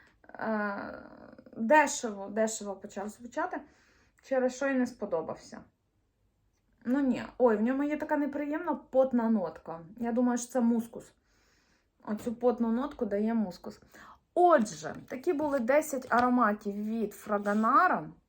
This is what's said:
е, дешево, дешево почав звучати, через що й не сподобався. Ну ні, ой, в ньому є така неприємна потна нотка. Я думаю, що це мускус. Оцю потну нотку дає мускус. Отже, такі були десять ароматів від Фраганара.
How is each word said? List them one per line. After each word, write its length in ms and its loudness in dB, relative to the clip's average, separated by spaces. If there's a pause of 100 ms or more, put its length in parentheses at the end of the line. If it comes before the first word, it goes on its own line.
(300)
е, 720 -6 (580)
дешево, 720 2
дешево 480 -2
почав 340 -10
звучати, 520 -8 (600)
через 340 0
що 120 -4
й 60 0
не 140 2
сподобався. 760 -6 (1200)
Ну 140 2
ні, 240 0 (140)
ой, 200 6
в 40 0
ньому 220 0
є 140 -2
така 200 -2
неприємна 580 -2
потна 540 2
нотка. 500 -4 (180)
Я 140 -4
думаю, 260 0
що 100 -8
це 140 -2
мускус. 500 -2 (960)
Оцю 280 -4
потну 380 0
нотку 340 -4
дає 280 0
мускус. 480 -4 (520)
Отже, 600 6 (120)
такі 260 -2
були 260 0
десять 500 0
ароматів 680 2
від 380 -4
Фраганара. 960 2 (200)